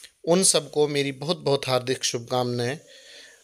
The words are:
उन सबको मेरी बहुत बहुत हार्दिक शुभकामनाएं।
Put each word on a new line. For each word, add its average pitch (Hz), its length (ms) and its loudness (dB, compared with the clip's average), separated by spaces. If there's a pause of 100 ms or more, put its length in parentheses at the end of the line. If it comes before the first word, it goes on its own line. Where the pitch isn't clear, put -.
(260)
उन 175 180 4
सबको 151 440 2
मेरी 143 240 0
बहुत 147 260 -4
बहुत 139 300 0
हार्दिक 127 360 0
शुभकामनाएं। 123 760 -2 (640)